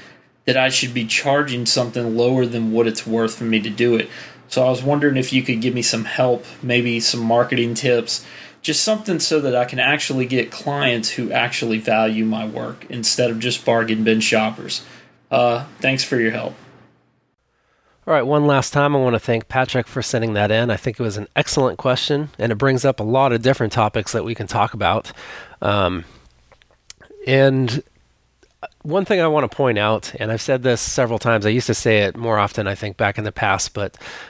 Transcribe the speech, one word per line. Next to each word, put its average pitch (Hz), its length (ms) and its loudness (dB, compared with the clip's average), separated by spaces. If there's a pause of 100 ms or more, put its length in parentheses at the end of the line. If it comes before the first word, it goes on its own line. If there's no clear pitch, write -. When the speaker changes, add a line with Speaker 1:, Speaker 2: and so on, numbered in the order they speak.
(460)
Speaker 1:
that 127 120 2
I 131 120 4
should 131 240 -2
be 123 120 -2
charging 135 640 0
something 117 500 0
lower 123 300 4
than 117 240 -2
what 113 160 4
it's 113 180 -4
worth 113 300 0
for - 80 -8
me 110 160 2
to 104 100 -4
do 117 260 2
it. 107 140 -2 (380)
So 127 180 2
I 131 40 4
was 123 120 0
wondering 143 360 2
if 127 140 -2
you 131 120 2
could 117 180 -2
give 117 140 0
me 120 80 -2
some 113 220 -2
help, 123 400 0 (180)
maybe 120 360 0
some 117 220 -2
marketing 117 540 2
tips, 120 500 -2 (360)
just - 220 0
something 214 360 0
so 156 200 2
that 135 160 0
I 123 100 2
can 127 140 -8
actually 131 460 0
get 123 260 -2
clients 135 600 -2
who 120 200 -4
actually 120 480 -2
value 110 460 0
my 110 200 -2
work 113 440 -10
instead 123 420 0
of 113 80 -6
just 120 260 -4
bargain 113 380 2
bin 110 160 4
shoppers. - 680 -2 (460)
Uh, 123 340 2 (140)
thanks 135 240 0
for 127 160 -2
your 113 120 2
help. 110 220 -8 (1500)
Speaker 2:
All 175 80 0
right, 147 80 4
one 147 240 2
last 139 280 2
time, 143 220 2
I 139 40 4
wanna 123 200 2
thank 113 280 -2
Patrick - 400 0
for - 140 -6
sending 113 320 -2
that 104 180 2
in. 117 180 2
I 107 60 0
think 110 240 -6
it 123 40 -2
was 107 140 -4
an 104 180 -10
excellent 131 420 0
question, 143 600 -2
and 117 140 0
it 110 40 0
brings 131 280 0
up 135 160 0
a 107 40 -4
lot 131 280 2
of 117 100 0
different 120 320 0
topics 107 380 0
that 107 140 -2
we 113 100 -6
can 101 120 -8
talk 107 260 0
about. 101 380 -2 (500)
Um, 92 440 0 (1200)
and 135 560 4 (1040)
one 180 220 0
thing 190 160 2
I 165 60 4
wanna 151 200 2
point 120 320 2
out, 107 400 0
and 110 120 -2
I've 113 100 -2
said 131 200 0
this 120 200 2
several 117 360 0
times, 110 300 2
I - 20 4
used 120 180 0
to 120 60 2
say 110 260 2
it 98 160 0
more 117 220 0
often, 104 300 0
I 98 80 -2
think, 104 200 -8
back 101 220 0
in 107 60 -4
the 107 80 -4
past, 98 420 0
but, 101 240 -6 (320)